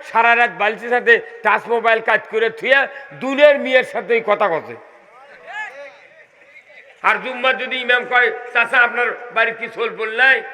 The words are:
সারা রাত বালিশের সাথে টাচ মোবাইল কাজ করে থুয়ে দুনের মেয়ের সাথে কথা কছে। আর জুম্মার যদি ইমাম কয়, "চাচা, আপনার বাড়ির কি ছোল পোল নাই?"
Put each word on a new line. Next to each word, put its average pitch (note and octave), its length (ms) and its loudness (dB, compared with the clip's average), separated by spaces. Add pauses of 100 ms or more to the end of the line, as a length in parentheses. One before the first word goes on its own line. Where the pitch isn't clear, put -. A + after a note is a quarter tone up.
সারা A#3 320 2
রাত A#3 160 2
বালিশের G#3 380 -4
সাথে A#3 300 4 (240)
টাচ G#3 240 0
মোবাইল A3+ 340 0
কাজ A3 180 2 (120)
করে A3 180 0
থুয়ে B3+ 380 0 (260)
দুনের C4+ 460 4
মেয়ের B3+ 240 2
সাথে A3+ 420 -2
কথা G#3 220 2
কছে। C3+ 280 -4 (2250)
আর G#3 140 2 (100)
জুম্মার B3+ 320 -2
যদি B3+ 240 -6
ইমাম B3 240 0
কয়, A#3+ 260 2 (220)
"চাচা, A#3+ 260 2
আপনার A#3+ 540 0
বাড়ির A3+ 220 0
কি A#3 120 -10
ছোল G#3 300 -6
পোল A3 200 -6
নাই?" B3+ 260 4 (100)